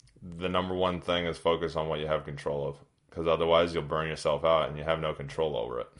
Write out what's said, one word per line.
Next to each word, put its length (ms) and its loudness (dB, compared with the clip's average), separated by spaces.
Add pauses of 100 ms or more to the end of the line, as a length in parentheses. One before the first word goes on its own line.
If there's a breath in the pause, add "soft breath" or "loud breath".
(220)
The 260 -6
number 260 2
one 260 2
thing 260 0
is 120 -4
focus 380 0
on 120 0
what 120 -2
you 60 -4
have 180 0
control 420 -4
of, 100 -6 (340)
'cause 180 -6
otherwise 440 4
you'll 120 -2
burn 240 -2
yourself 360 -2
out 240 4
and 80 -8
you 80 -8
have 160 0
no 140 -2
control 420 -4
over 240 -4
it. 80 -8 (120)